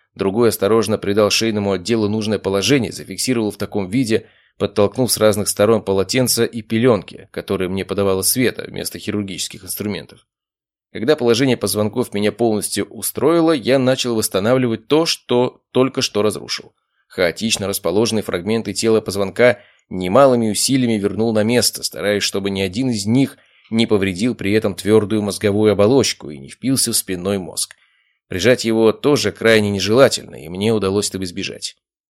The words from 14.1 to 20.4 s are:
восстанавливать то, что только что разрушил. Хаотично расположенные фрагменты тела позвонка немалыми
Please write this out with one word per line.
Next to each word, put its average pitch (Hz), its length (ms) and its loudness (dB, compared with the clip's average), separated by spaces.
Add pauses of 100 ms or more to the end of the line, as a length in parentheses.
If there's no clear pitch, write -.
восстанавливать 110 720 0
то, 160 200 2
что - 560 -2 (100)
только 131 300 2
что 104 200 -2
разрушил. - 500 -4 (360)
Хаотично 98 580 -2
расположенные 101 560 0
фрагменты 101 520 -4
тела 110 260 2
позвонка 101 600 0 (280)
немалыми 113 640 4